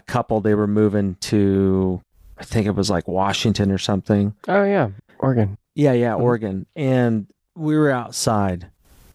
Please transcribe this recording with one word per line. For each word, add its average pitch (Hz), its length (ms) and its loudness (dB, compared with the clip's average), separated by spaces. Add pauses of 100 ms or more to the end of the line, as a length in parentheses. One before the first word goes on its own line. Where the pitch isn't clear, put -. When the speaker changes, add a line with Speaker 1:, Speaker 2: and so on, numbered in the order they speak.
Speaker 1:
couple, 113 360 -2
they 107 120 2
were 104 140 2
moving 101 540 2
to, 95 800 2 (360)
I - 60 -16
think 107 240 -2
it 98 80 0
was, 95 160 0
like, 87 160 -2
Washington 98 640 0
or 95 80 0
something. 101 560 0 (120)
Speaker 2:
Oh, 196 160 2
yeah. 196 260 0 (280)
Oregon. 113 400 0 (160)
Speaker 1:
Yeah, 147 200 2
yeah, 120 200 2
Speaker 2:
Mm-hmm. 120 100 -2
Speaker 1:
Oregon. 107 420 -2 (100)
And 123 520 0 (280)
we 151 200 -2
were 151 140 2
outside. 104 800 -2 (460)